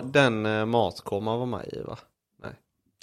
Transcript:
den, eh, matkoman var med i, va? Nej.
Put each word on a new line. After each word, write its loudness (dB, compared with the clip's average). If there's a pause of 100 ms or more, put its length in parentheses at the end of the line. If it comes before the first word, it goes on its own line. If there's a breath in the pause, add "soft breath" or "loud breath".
den, 4
eh, 0
matkoman 0
var -4
med -6
i, -8
va? -10 (460)
Nej. -10 (520)